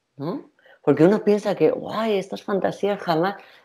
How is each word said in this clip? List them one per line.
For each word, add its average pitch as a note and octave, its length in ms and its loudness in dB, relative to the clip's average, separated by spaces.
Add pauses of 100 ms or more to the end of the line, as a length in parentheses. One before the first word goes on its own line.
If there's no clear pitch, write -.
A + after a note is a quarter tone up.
(180)
¿no? F3 320 -10 (340)
Porque D3 220 4
uno G#3 180 4
piensa G#3 320 0
que, - 140 2
"Guay, G#3+ 480 -4
estas F#3+ 260 -8
fantasías G3+ 560 -2
jamás, F3 360 -2 (300)